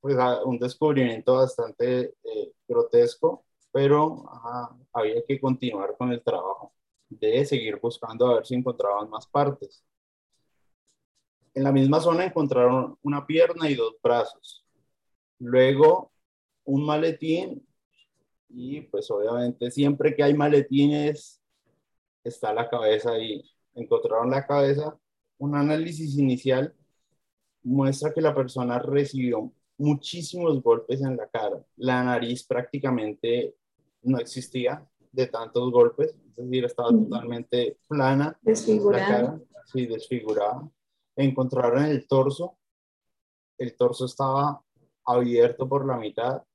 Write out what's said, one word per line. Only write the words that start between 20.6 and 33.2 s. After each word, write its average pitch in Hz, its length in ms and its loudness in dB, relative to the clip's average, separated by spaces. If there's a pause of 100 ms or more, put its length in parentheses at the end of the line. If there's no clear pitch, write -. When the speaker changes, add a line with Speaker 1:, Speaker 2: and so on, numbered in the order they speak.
Speaker 1:
está 117 300 -6
la 117 160 -2
cabeza 113 440 0
ahí. 110 300 -6 (320)
Encontraron 117 560 0
la 139 160 -2
cabeza. 143 500 0 (420)
Un 143 180 -4
análisis 151 600 -2
inicial 131 580 0 (880)
muestra 135 500 0
que 160 80 -2
la 156 140 4
persona 123 440 -2
recibió 131 760 -2 (240)
muchísimos 151 840 -2
golpes 117 400 0
en 131 140 -2
la 107 120 -8
cara. 117 340 -6 (140)
La 127 280 0
nariz 123 420 -4
prácticamente 123 1120 -4 (460)